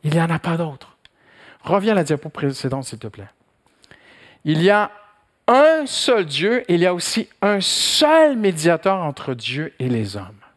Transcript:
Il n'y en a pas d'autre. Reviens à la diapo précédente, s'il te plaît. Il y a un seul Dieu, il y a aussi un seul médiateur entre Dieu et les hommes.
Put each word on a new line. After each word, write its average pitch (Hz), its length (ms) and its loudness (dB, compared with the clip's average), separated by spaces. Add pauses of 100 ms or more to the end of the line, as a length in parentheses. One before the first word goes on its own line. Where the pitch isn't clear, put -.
Il 151 80 -2
n'y 165 80 2
en 165 80 0
a 165 100 -2
pas 170 180 -4
d'autre. 160 400 -10 (640)
Reviens 202 300 0
à 208 40 2
la 175 80 2
diapo 147 240 -4
précédente, 135 560 -6
s'il 113 140 -14
te 113 80 -16
plaît. 101 220 -16 (1160)
Il 156 180 2
y 180 60 4
a 208 220 2 (560)
un 294 400 4
seul 226 400 0
Dieu, 180 420 -2
il 175 120 2
y 175 60 4
a 180 60 2
aussi 180 360 -4 (120)
un 202 200 0
seul 302 760 2
médiateur 180 640 0
entre 147 340 -6
Dieu 127 460 -8
et 127 100 -4
les 107 280 -2
hommes. 101 240 -16 (160)